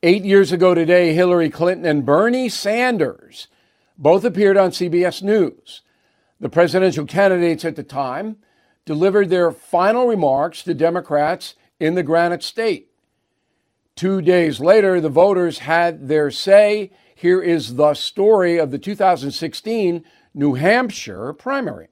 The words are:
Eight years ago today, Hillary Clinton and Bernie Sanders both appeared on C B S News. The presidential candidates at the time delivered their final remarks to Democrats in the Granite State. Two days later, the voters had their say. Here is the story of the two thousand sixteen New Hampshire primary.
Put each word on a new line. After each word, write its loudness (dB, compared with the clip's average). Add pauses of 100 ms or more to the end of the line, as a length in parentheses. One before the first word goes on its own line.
Eight 2
years 4
ago 4
today, 2
Hillary 2
Clinton -2
and 0
Bernie 0
Sanders -4 (480)
both 2
appeared 2
on 2
C -6
B 0
S -6
News. -2 (560)
The -8
presidential 0
candidates 0
at -6
the -14
time -10 (480)
delivered 0
their 2
final 0
remarks -2
to -4
Democrats -2 (260)
in -2
the -2
Granite 0
State. -6 (1040)
Two -2
days 2
later, 4
the -2
voters 2
had -2
their 0
say. 2 (240)
Here 2
is -2
the 2
story 0
of -2
the -8
two -10
thousand 0
sixteen -6 (300)
New 0
Hampshire -2
primary. -10